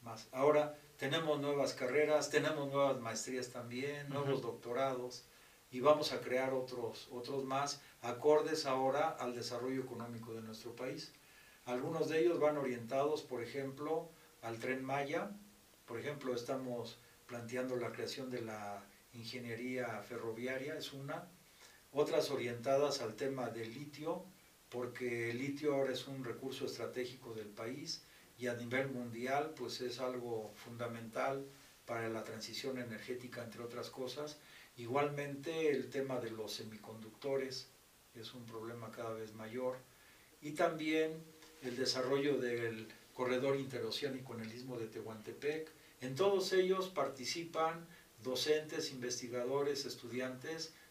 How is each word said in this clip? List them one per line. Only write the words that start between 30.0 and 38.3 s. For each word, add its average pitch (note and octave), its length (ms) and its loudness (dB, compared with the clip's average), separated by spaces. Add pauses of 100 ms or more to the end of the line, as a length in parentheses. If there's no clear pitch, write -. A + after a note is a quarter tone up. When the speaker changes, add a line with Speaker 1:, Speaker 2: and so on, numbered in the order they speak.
Speaker 1:
fundamental A#2+ 840 -2 (400)
para A2+ 220 -2
la A2 160 -2
transición A2+ 540 -4
energética, B2 640 -6
entre A2+ 200 -8
otras A#2+ 260 -6
cosas. C3+ 480 -6 (400)
Igualmente, C#3+ 920 0
el B2 180 2
tema C3+ 300 0
de A2+ 120 -4
los A2 220 -6
semiconductores A2+ 1160 -4 (440)
es A2+ 200 -12